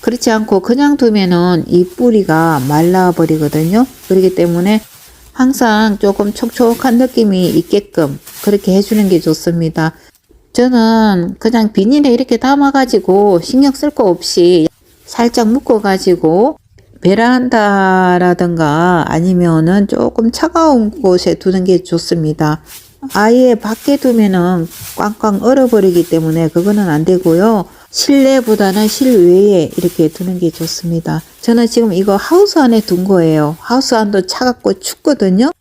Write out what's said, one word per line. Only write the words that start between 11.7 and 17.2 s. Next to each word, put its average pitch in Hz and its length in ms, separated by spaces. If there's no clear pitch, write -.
비닐에 262 400
이렇게 240 240
담아가지고 254 1040
신경 269 300
쓸 294 180
거 262 140
없이 175 640
살짝 233 420
묶어가지고 202 1080
베란다라든가 185 2000